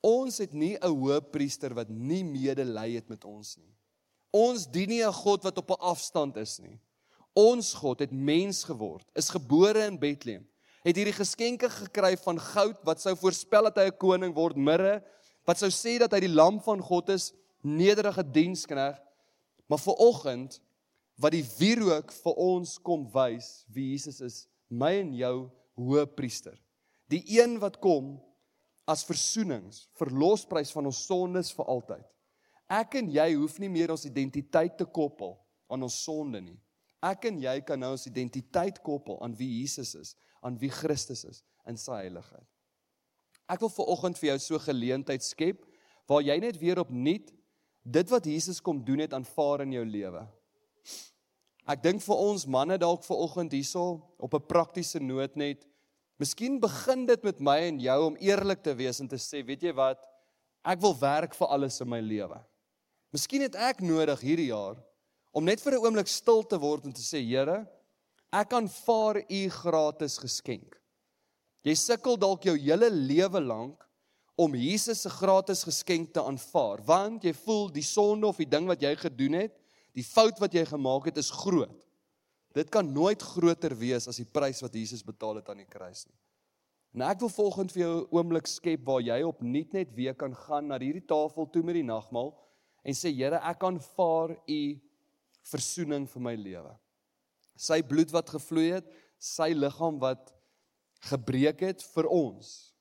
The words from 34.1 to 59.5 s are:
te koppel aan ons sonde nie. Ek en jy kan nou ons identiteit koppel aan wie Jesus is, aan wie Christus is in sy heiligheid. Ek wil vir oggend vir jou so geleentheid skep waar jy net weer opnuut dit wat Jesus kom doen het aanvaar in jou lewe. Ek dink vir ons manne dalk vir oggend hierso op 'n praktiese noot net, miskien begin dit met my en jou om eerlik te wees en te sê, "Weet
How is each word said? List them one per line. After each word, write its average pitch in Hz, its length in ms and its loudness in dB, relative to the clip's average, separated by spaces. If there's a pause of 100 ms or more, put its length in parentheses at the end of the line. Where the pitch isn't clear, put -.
te 180 60 -2
koppel 139 540 -4 (300)
aan 131 140 -4
ons 123 220 -6
sonde 147 360 -6
nie. 90 180 -18 (460)
Ek 190 260 -2
en 190 100 -6
jy 131 260 -2
kan 143 120 -4
nou 131 160 -4
ons 131 140 -12
identiteit 131 760 -4
koppel 143 400 -8
aan 120 160 -10
wie 123 220 -6
Jesus 135 340 -8
is, 76 200 -18 (280)
aan 123 160 -8
wie 131 140 -4
Christus 147 560 -6
is - 140 -20 (260)
in 117 100 -10
sy 127 160 -10 (100)
heiligheid. 90 420 -16 (1000)
Ek 185 140 -4
wil 226 100 -2
vir - 220 -2
oggend 175 240 -2
vir 151 140 2
jou 135 100 0
so 156 180 -2
geleentheid 131 640 -2
skep - 380 -4 (460)
waar 147 160 4
jy 143 180 2
net 226 180 -4
weer 175 220 2
opnuut 131 480 -2 (580)
dit 170 240 2
wat 214 160 2
Jesus 160 360 -4
kom 147 200 -2
doen 135 200 0
het 156 120 -6
aanvaar 143 480 0
in 135 120 -4
jou 117 100 -2
lewe. 98 380 -8 (1400)
Ek 143 160 -2
dink 185 180 2
vir - 220 2
ons 202 240 0
manne 139 320 2
dalk 170 260 0
vir - 180 0
oggend 165 300 -4
hierso 165 480 -4 (160)
op 123 160 -4
'n 147 140 -2
praktiese 170 520 0
noot 135 360 -4
net, 143 320 -6 (500)
miskien 240 420 -4
begin 240 460 0
dit 240 160 4
met 202 180 -4
my 143 180 4 (100)
en 151 120 -4
jou 131 260 2
om 156 100 -2
eerlik 196 460 2
te 147 120 -2
wees 127 260 -4
en 135 80 -10
te 135 80 -8
sê, 135 300 -10
"Weet 135 160 -8